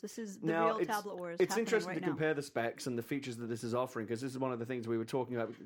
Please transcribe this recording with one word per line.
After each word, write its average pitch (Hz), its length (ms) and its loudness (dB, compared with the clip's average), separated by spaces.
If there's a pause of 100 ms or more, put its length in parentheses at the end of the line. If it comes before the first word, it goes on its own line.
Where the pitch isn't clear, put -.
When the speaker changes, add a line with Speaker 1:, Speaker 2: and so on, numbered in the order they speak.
Speaker 1:
This - 160 -10
is 208 200 -8
the - 80 -2
Speaker 2:
Now, 165 220 4
Speaker 1:
real - 100 2
Speaker 2:
it's, 175 100 2
Speaker 1:
tablet 208 300 -2
wars 175 200 -6
Speaker 2:
it's 180 140 4
Speaker 1:
happening 220 140 4
Speaker 2:
interesting 202 240 4
Speaker 1:
right 180 40 -2
Speaker 2:
to 160 60 0
Speaker 1:
now. 180 80 -2
Speaker 2:
compare 156 260 2
the 143 80 0
specs 117 460 -2
and 120 100 0
the 117 40 0
features 131 340 -4
that 120 100 -6
this 113 160 -4
is 117 120 0
offering, 123 340 0
'cause 113 120 0
this 131 120 -4
is 131 60 -6
one 131 140 2
of 117 60 -2
the 113 80 -2
things 120 220 -4
we 117 100 2
were 113 60 0
talking 123 320 -2
about. 113 180 -2 (120)